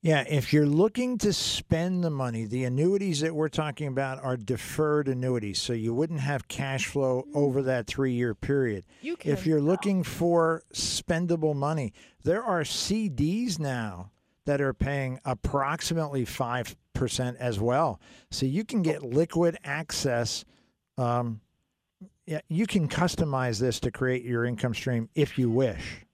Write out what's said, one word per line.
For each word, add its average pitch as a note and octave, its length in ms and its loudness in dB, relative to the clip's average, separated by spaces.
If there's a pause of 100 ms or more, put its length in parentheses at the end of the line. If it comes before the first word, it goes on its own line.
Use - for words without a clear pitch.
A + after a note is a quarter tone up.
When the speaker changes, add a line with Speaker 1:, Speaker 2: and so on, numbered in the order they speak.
Speaker 1:
Yeah, D#3 280 4
if D3 240 2
you're D3 140 6
looking A3 520 2
to G3+ 140 2
spend F3 680 0
the E3 80 2
money, A#2+ 340 -2
the B2 200 -2
annuities E3 560 0
that D#3+ 120 0
we're D#3 160 0
talking D3+ 380 -4
about C3 360 -2
are B2+ 140 -2
deferred C#3+ 680 0
annuities, B2 520 -2
so - 140 -2
you A#2 220 0
wouldn't D#3 240 0
have C#3 280 -2
cash C3+ 380 -4
flow C3 440 0
Speaker 2:
Mm. D3 60 -6
Speaker 1:
over C#3 280 2
that B2+ 240 0
three-year B2 480 0
period. B2 500 0 (160)
Speaker 2:
You D#4 120 -6 (100)
Speaker 1:
If D3+ 180 0
Speaker 2:
can E3+ 80 0
Speaker 1:
you're D#3 120 4
looking F#3 420 2
for E3 580 2 (100)
spendable E3 840 0
money, C#3+ 360 -2 (320)
there F#3+ 200 0
are F3+ 200 0
C G#3 460 -2
Ds E3 480 0
now A2 540 -4 (340)
that C#3+ 160 0
are C3+ 140 0
paying C3+ 500 -2
approximately C#3+ 1000 -2
five B2 520 -4 (180)
percent B2 460 -2
as A#2+ 200 -2
well. A#2+ 400 2 (300)
So - 160 -4
you D3+ 180 0
can A3 200 0
get D3+ 180 0
liquid D#3+ 640 2
access. C#3 840 -2 (540)
Um, A#2+ 420 0 (840)
yeah, D#3 200 -4
you F#3+ 200 0
can E3 200 2
customize C3+ 720 0
this A#2+ 200 2
to B2 120 -2
create B2+ 320 0
your A#2 220 0
income A#2+ 300 -2
stream A#2 400 -2
if D3 240 2
you B2 100 4
wish. A2+ 520 0 (120)